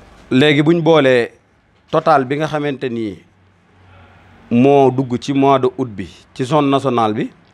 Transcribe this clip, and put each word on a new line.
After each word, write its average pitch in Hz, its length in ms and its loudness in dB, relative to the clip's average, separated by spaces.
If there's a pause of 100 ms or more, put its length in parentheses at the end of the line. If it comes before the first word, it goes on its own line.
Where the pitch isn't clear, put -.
(300)
Léegi 143 320 2
buñ 170 200 2
boolee 135 480 2 (580)
total 151 360 0
bi 127 120 -6
nga 156 120 -6
xamante 143 420 -6
ni 110 260 -8 (1300)
moo 135 400 4
dugg 127 300 -4
ci - 120 -8
mois 135 280 2
de 127 80 0 (100)
août 131 100 -4
bi 98 200 -12 (260)
ci - 100 -8
zone 143 240 0
nationale 123 460 0
bi, 170 160 -8 (240)